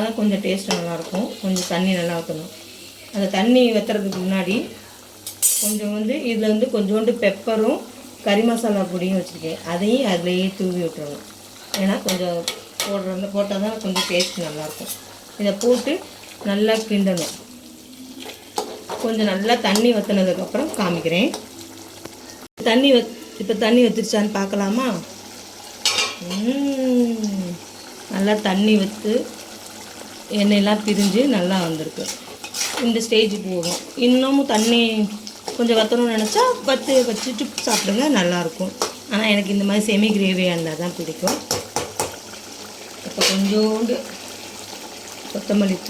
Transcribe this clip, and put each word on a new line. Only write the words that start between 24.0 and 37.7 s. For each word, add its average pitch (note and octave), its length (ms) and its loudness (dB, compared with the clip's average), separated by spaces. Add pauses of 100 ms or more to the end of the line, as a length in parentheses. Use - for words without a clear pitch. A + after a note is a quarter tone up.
பார்க்கலாமா? G3+ 480 0 (1500)
ம், B3 880 2 (880)
நல்லா G3 220 2 (120)
தண்ணி G#3 360 4
வத்து G#3 300 -2 (1300)
எண்ணெயெல்லாம் G#3 460 4
பிரிஞ்சு G3+ 360 4 (120)
நல்லா F#3+ 220 2 (100)
வந்திருக்கு. D#3 380 -4 (840)
இந்த A3+ 200 2
ஸ்டேஜ் G#3+ 280 4 (140)
போதும். F3 340 -2 (240)
இன்னமும் C4 480 4
தண்ணி A#3 260 4 (760)
கொஞ்சம் A#3 240 4
வத்தணும்னு A#3 360 2
நினச்சா A3 280 2 (260)
வத்து C4+ 240 2 (160)
வச்சுட்டு A3+ 340 -2 (220)
சாப்பிடுங்க, G#3+ 400 2 (120)